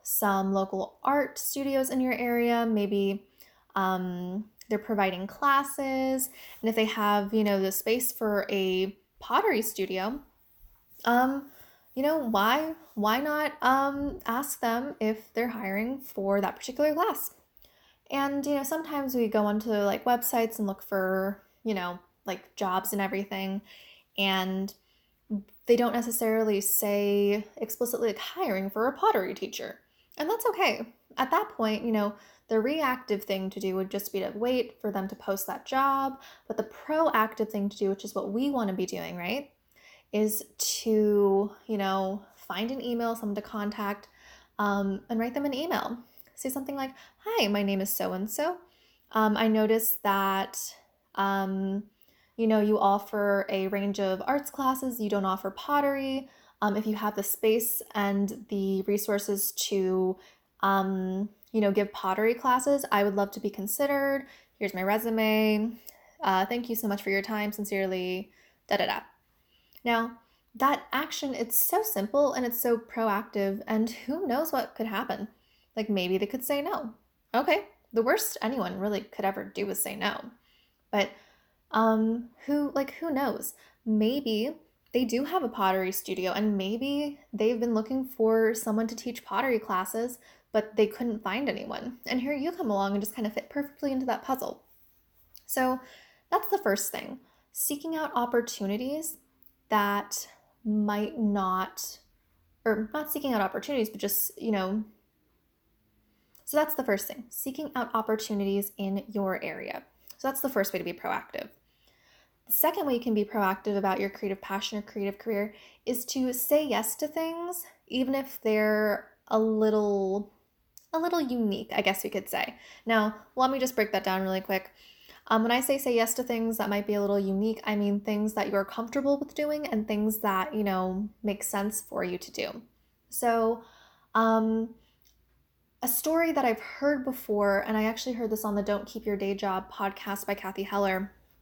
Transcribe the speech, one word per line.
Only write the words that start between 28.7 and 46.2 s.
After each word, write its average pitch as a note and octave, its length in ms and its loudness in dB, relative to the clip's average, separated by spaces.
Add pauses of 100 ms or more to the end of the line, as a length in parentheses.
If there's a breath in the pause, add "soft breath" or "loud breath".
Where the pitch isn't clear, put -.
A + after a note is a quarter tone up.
a C#4 60 0
pottery C4+ 400 2
teacher. - 460 -8 (380 soft breath)
And D4+ 120 -2
that's A4 180 -2
okay. D4+ 460 0 (240)
At C4 140 0
that G#4+ 180 2
point, G#3+ 340 -2
you A#3 80 0
know, G#3 240 0 (340 loud breath)
the A3 100 4
reactive B3+ 640 0
thing F#3+ 280 -2
to - 80 -10
do F#3+ 160 -2
would F#3+ 140 -2
just G3+ 220 -6
be G3 80 -4
to - 160 -4
wait A#3+ 460 -2
for G#3 100 -2
them G3 160 -4
to - 80 -8
post - 320 -4
that - 180 -8
job, C4+ 560 0 (260 loud breath)
but - 100 -4
the G#3+ 60 -2
proactive A3+ 880 0
thing G3+ 200 -2
to - 80 -8
do, G3 120 0
which G3 140 -2
is - 100 -12
what G3 180 -4
we B3+ 180 0
wanna A3+ 240 0
be F#3 120 -2
doing, F3 300 -6
right, F#3 360 -6 (600 loud breath)
is G#3+ 340 0 (140)
to, G#3 920 4 (140)
you A3 120 -2
know, F#3+ 460 0 (120)
find G3+ 340 -4
an C4+ 140 -6
email, A#3 320 0
someone G#3+ 180 -4
to G3+ 80 -4
contact, G#3 680 -4 (500 loud breath)
um, G3+ 500 2
and A3+ 100 0
write A#3+ 140 -2
them C#4+ 120 0
an C#4+ 100 0
email. B3+ 420 -2 (380 loud breath)